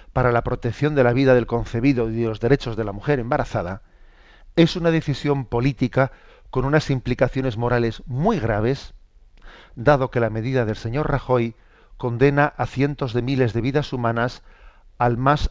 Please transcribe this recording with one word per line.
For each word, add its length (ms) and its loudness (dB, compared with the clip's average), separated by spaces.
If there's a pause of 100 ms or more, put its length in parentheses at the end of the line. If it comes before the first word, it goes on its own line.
(120)
para 180 2
la 140 0
protección 500 -4
de 80 4
la 100 4
vida 220 4
del 140 4
concebido 600 0
y 120 -2
de 60 0
los 100 -6
derechos 380 0
de 80 -4
la 80 -6
mujer 260 -2
embarazada 640 -4 (720)
es 220 4
una 160 2
decisión 540 -2
política 640 0 (380)
con 140 0
unas 260 2
implicaciones 640 -2
morales 500 0
muy 320 0
graves, 560 -2 (800)
dado 380 2
que 80 0
la 100 2
medida 340 0
del 120 -2
señor 340 -4
Rajoy 460 0 (400)
condena 500 2 (100)
a 100 -2
cientos 480 -2
de 80 0
miles 300 0
de 100 -2
vidas 300 -2
humanas 520 -2 (520)
al 200 2
más 340 2